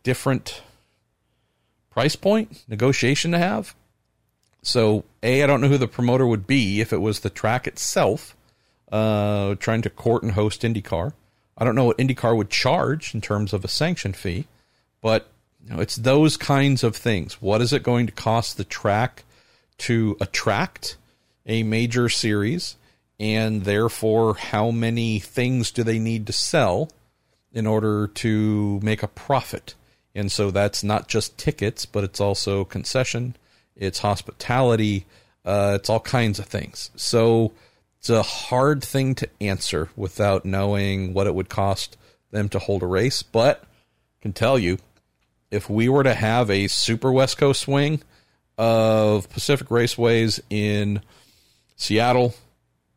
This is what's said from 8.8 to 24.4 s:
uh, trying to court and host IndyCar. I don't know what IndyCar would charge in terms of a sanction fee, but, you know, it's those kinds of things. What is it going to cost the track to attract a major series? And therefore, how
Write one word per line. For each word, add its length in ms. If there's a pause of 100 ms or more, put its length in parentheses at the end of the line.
uh, 680
trying 260
to 80
court 320
and 100
host 300
IndyCar. 500 (460)
I 60
don't 100
know 100
what 140
IndyCar 360
would 140
charge 680
in 60
terms 320
of 100
a 60
sanction 460
fee, 320 (560)
but, 280 (320)
you 120
know, 80
it's 140
those 420
kinds 440
of 140
things. 460
What 180
is 140
it 80
going 240
to 60
cost 440
the 80
track 600 (540)
to 400
attract 800 (480)
a 180
major 460
series? 680 (440)
And 440
therefore, 680
how 360